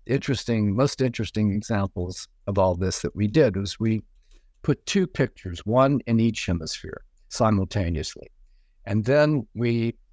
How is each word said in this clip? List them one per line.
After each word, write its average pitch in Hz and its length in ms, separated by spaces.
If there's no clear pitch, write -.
interesting, 117 680
most 135 260
interesting 110 500
examples 98 760
of 98 100
all 92 180
this 92 260
that - 140
we 104 120
did 110 300
was 98 220
we 110 220
put - 240
two 190 220
pictures, - 580
one 131 420
in 113 120
each 113 260
hemisphere - 580
simultaneously. 95 960
And 107 180
then 147 500
we 117 420